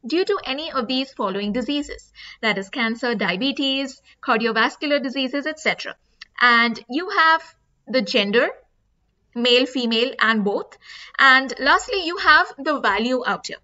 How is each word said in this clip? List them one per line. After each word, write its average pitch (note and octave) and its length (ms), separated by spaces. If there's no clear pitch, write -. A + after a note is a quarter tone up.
due D#4+ 180
to G4 220
any C#4+ 260
of B3 160
these C4 240
following G3+ 420
diseases. C#4+ 600
That G#3 160
is F#3+ 100
cancer, A#3 460
diabetes, C4+ 840
cardiovascular A#3 800
diseases, C4+ 460
et D#4 120
cetera. - 360
And A#3 480
you E4 220
have E4 320
the B3 160
gender, G#3 460
male, A#3+ 320
female, A#3+ 540
and A3 240
both. - 340
And C4 400
lastly, E4+ 480
you F4 120
have F4+ 420
the C#4+ 200
value A#3 460
out G3 220
here. - 160